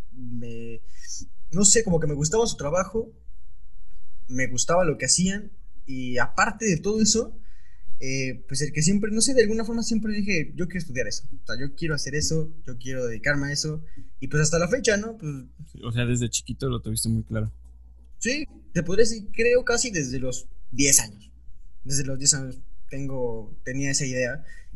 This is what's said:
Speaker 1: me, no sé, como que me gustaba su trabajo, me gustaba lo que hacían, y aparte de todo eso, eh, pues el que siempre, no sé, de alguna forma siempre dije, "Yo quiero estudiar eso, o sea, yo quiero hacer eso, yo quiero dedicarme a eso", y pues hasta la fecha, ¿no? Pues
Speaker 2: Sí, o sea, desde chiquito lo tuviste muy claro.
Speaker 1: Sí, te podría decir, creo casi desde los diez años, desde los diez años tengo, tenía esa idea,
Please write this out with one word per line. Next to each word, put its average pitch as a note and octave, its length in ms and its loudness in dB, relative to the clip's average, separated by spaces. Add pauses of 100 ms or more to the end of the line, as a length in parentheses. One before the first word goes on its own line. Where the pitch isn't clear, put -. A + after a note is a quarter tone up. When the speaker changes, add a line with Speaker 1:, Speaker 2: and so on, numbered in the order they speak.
(140)
Speaker 1:
me, A#2 680 -4 (720)
no G3 140 6
sé, A#3 180 6
como E3+ 160 4
que D#3 80 2
me D3+ 60 2
gustaba D#3+ 340 2
su - 80 -2
trabajo, F#3+ 560 -2 (1200)
me B2+ 180 2
gustaba E3 380 2
lo D3+ 120 2
que - 80 -4
hacían, F#3+ 460 2 (340)
y B2+ 320 0
aparte G#3 480 4
de F#3 120 2
todo G#3+ 240 0
eso, A3 360 2 (600)
eh, C3 480 -2
pues C3+ 140 -2
el D3+ 100 -2
que D3+ 100 2
siempre, G3+ 300 4
no A3 100 2
sé, A3 120 4
de B3+ 100 8
alguna A3 220 2
forma A#3 180 -2
siempre A3 300 0
dije, G3 420 0
"Yo E3 120 -2
quiero F3+ 120 -4
estudiar B2 280 -2
eso, - 160 -2 (200)
o - 20 -2
sea, A2+ 140 -2
yo C#3 160 0
quiero D#3 200 -2
hacer C#3 200 -4
eso, D#3 380 0 (120)
yo B2+ 120 -4
quiero B2+ 300 -4
dedicarme C#3 400 0
a C#3+ 40 -2
eso", D#3 320 -4 (380)
y - 80 -2
pues D3+ 140 4
hasta D#3+ 160 2
la F3 100 0
fecha, A3 260 2
¿no? G#3+ 220 -4
Pues D3+ 160 -8 (400)
Speaker 2:
Sí, - 100 -16
o A#2 80 -6
sea, A#2+ 140 0
desde A#2+ 240 2
chiquito - 400 -4
lo A#2+ 120 -2
tuviste A2 280 -4
muy A2+ 140 0
claro. A2 280 -4 (680)
Speaker 1:
Sí, C#4 260 -4 (280)
te E3+ 100 0
podría F#3+ 200 6
decir, A3+ 300 0
creo A#3+ 320 4
casi A#3 260 -2
desde C3+ 280 -4
los B2+ 280 -4 (240)
diez C#3 300 4
años, - 280 -10 (540)
desde C3+ 220 0
los C3+ 120 -2
diez C#3 160 4
años C3 240 -4 (320)
tengo, B2+ 720 -4
tenía C3+ 280 -2
esa C#3 140 0
idea, B2+ 380 -2 (320)